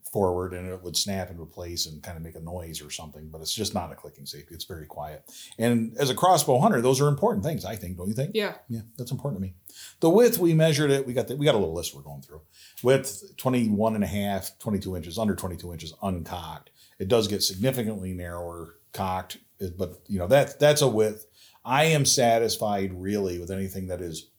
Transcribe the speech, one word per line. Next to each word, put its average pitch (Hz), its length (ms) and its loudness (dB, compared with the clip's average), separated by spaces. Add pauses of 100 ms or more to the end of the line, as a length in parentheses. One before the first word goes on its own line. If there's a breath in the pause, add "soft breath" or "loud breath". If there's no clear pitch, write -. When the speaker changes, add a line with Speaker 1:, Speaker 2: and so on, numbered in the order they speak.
(140)
Speaker 1:
forward 92 400 0
and 90 160 -8
it 92 120 -10
would 87 140 -10
snap 95 340 -2
into 82 160 -14
place 87 400 -8
and 78 160 -16
kinda 82 200 -12
make 82 140 -14
a 82 40 -14
noise 82 420 -10
or - 80 -18
something, 76 380 -14
but 80 140 -16
it's 80 120 -6
just 107 200 -4
not 85 180 -4
a 71 40 -14
clicking 71 300 -20
safety. - 300 -16
It's 82 80 -12
very 80 220 -12
quiet. 76 440 -14 (300 loud breath)
And 113 400 2
as 143 100 2
a 135 60 0
crossbow 151 460 6
hunter, 196 200 4
those 127 200 4
are 147 80 4
important 147 340 2
things, 131 220 -4
I 104 100 -6
think, 90 220 -8
don't 90 100 -6
you 107 60 -2
think? 135 200 -2
Speaker 2:
Yeah. 185 220 -2 (140)
Speaker 1:
Yeah, 113 120 -6 (160)
that's 120 140 -8
important 101 300 -6
to 98 40 -4
me. 92 100 -10 (440 loud breath)
The 165 100 6
width, 226 300 8
we 170 140 6
measured 156 380 4
it. 139 140 2
We 120 60 -6
got 120 160 0
the, 123 80 -4
we 143 100 -2
got 147 100 6
a - 20 4
little 85 160 0
list 85 200 -6
we're 69 100 -20
going 71 180 -16
through. - 180 -20 (440 loud breath)
Width, - 520 2
twenty-one 110 600 2
and 104 80 0
a 92 40 -2
half, 101 520 -4
twenty-two 95 360 -2
inches, 85 240 -8
under 107 160 2
twenty-two 87 380 -8
inches, 80 280 -12
uncocked. 87 680 -6 (300 soft breath)
It 95 100 -4
does 110 180 4
get 98 160 -2
significantly 104 720 -2
narrower 85 600 -10 (180)
cocked, 92 460 -4 (200)
it, 87 180 -6
but, 92 300 -6
you 101 120 -2
know, 87 80 -2
that, 131 300 4
that's 147 240 6
a 143 60 6
width. 107 400 0 (380 soft breath)
I 135 200 4
am 151 200 4
satisfied, 110 880 2
really, 92 460 -2
with 87 120 -8
anything 95 360 -6
that 90 140 -4
is 82 380 -10